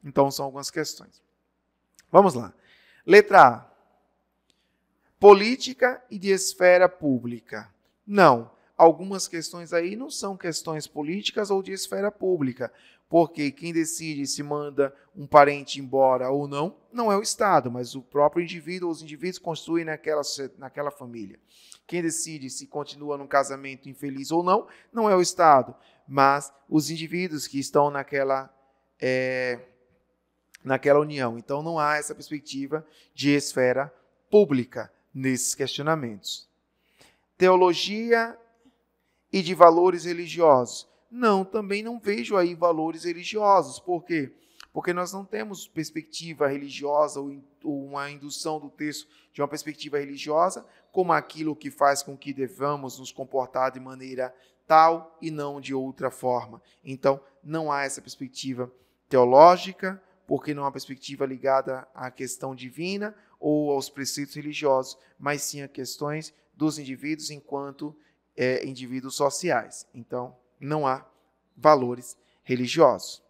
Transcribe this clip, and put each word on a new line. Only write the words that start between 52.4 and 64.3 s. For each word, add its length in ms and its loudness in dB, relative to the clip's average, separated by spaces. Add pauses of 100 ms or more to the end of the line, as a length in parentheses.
nos 120 -16
comportar 600 -4
de 80 -16
maneira 560 -10 (300)
tal 560 4
e 100 -8
não 300 -10
de 120 -10
outra 380 -6
forma. 500 -6 (220)
Então, 380 -2 (200)
não 300 -6
há 120 -2
essa 180 -8
perspectiva 680 -12 (360)
teológica, 960 6 (240)
porque 280 -6
não 120 -8
há 60 -4
perspectiva 540 -10
ligada 680 -4
à 180 -14
questão 420 -12
divina 640 -10 (240)
ou 320 0
aos 180 -4
preceitos 460 -10